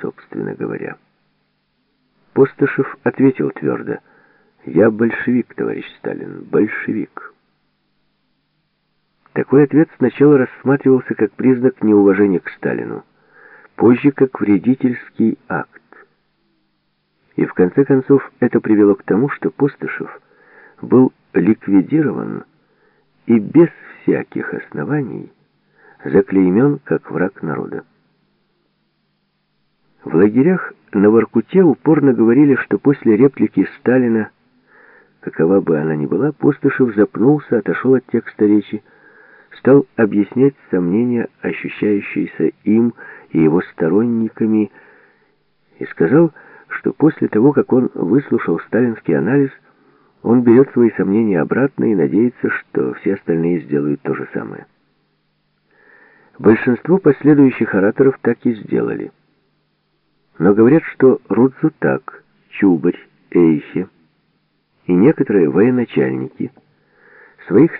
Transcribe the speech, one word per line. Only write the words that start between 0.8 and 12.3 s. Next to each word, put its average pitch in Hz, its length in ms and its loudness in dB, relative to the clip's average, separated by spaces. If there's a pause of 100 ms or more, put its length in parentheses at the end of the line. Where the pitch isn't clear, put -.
Постышев - 720 -2
ответил - 480 -2
твёрдо: - 480 -8 (640)
«Я 113 260 2
большевик, 117 640 -4
товарищ - 320 -8 (120)
Сталин, 50 520 -12
большевик». - 840 -4 (2000)
Такой 131 280 2
ответ 147 260 2 (100)
сначала 143 380 2
рассматривался 127 800 0
как 107 160 -2
признак 127 500 0
неуважения 101 600 4